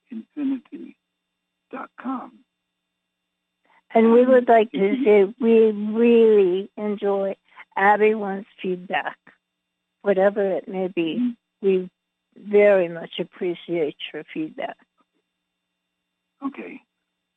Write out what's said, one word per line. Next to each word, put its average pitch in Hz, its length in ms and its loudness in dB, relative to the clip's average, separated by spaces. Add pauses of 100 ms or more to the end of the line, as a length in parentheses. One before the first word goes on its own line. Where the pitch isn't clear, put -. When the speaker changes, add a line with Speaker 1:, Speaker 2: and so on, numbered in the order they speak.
(100)
Speaker 1:
infinity - 840 -10 (760)
dot - 200 -16 (100)
com. - 440 -12 (1500)
Speaker 2:
And 226 220 4
we 240 120 6
would 247 240 4
like 226 240 4
to - 60 -6
Speaker 1:
Mm-hmm. 208 260 0
Speaker 2:
say 208 360 4
we 226 300 4
really 214 1040 2
enjoy 202 600 -4 (400)
everyone's 202 680 0 (160)
feedback, 180 560 -6 (840)
whatever 202 400 0 (100)
it 160 160 -6
may 185 200 -6
be. 165 320 -4
Speaker 1:
Mm-hmm. 240 460 -6
Speaker 2:
We 185 240 0 (460)
very 202 520 2
much 170 300 -14
appreciate 170 800 -6 (160)
your 156 200 -14
feedback. - 440 -10 (1700)
Speaker 1:
Okay. 220 360 -12 (560)